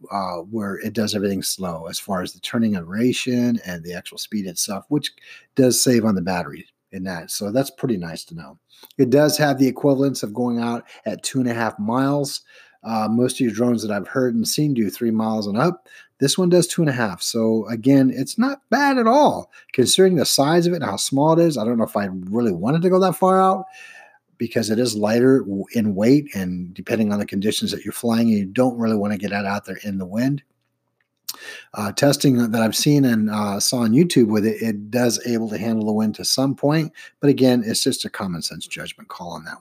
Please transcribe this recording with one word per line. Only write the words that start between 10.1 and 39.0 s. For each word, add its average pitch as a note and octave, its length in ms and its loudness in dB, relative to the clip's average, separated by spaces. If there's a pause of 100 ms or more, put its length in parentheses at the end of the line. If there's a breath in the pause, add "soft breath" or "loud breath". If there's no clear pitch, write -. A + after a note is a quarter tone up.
of G#2+ 100 -8
going A#2+ 280 -2
out A#2 240 -4 (200 loud breath)
at - 180 -8
two - 180 -4
and B2 80 0
a A#2 60 -2
half A2+ 240 -2
miles. C3+ 640 -2 (400 soft breath)
Uh, A2 280 -2
most B2 240 2
of - 60 -8
your A#2 120 2
drones A#2 300 0
that G#2+ 80 -6
I've G2+ 180 -6
heard B2+ 260 0
and A2+ 140 0
seen D3+ 240 0
do A2 160 0
three A#2 220 -2
miles A2 360 -2
and G#2 120 -2
up. F3 280 0 (320 loud breath)
This C3+ 200 2
one F3+ 100 2
does F3 180 4
two - 160 -2
and D3+ 60 2
a C3 60 0
half. G#2+ 280 -2
So A2 460 0
again, C3 460 4
it's C3+ 240 -4
not C#4 320 0
bad C#4 280 2
at A3+ 80 2
all C4 440 4 (220 soft breath)
considering F#3 440 4
the A#2+ 80 2
size E3 420 2
of F3 60 2
it F3+ 40 -2
and D3 80 -6
how G2+ 120 -4
small D#3 420 2
it E3+ 60 6
is. D3+ 140 2
I G#2+ 60 -2
don't A#2+ 120 0
know A2 80 2
if - 120 -6
I G2+ 120 0 (220)
really A2+ 220 0
wanted B2 300 0
to F#3 80 2
go F#3 100 4
that F#3 160 0
far F#3 240 4
out F#3+ 260 2 (720 loud breath)
because A2+ 320 -2
it G#2+ 80 2
is A#2 180 0
lighter A#2+ 440 4
w-, G2 340 -4
in G#2+ 200 0
weight, B2+ 400 4
and F2+ 380 -6
depending G#2+ 400 -2
on G#2 60 -2
the G#2 80 -4
conditions G2+ 440 -2
that G2 140 -8
you're G#2 80 -8
flying, A#2 360 0
you G2+ 180 2
don't A#2+ 320 0
really A2 180 0
wanna G#2 220 -2
get F#2+ 120 -6
that G#2 140 -4
out G2+ 220 -6
there F#2+ 180 -12
in G2 140 -6
the F#2 80 -6
wind. B2 360 -2 (1300 loud breath)
Uh, G2+ 180 -4
testing C3+ 580 2
that A2+ 120 0
I've G#2+ 120 0
seen D3 300 4
and, A2 260 2
uh, G#2 300 -4
saw B2+ 200 -2
on A2+ 120 2
YouTube C#3 360 6
with G#2+ 180 2
it, A2 160 -2
it G#2 280 -4
does A#2+ 360 0
able A2+ 240 -2
to G2+ 80 -4
handle A2 280 -2
the G#2+ 60 0
wind G#2+ 220 0
to - 100 -10
some C3+ 300 0
point, D#3 380 0 (280 loud breath)
but D3 80 4
again, B2 380 4
it's A2 160 -2
just B2 240 -2
a - 40 -8
common F2+ 300 -6
sense - 260 -10
judgment - 440 -14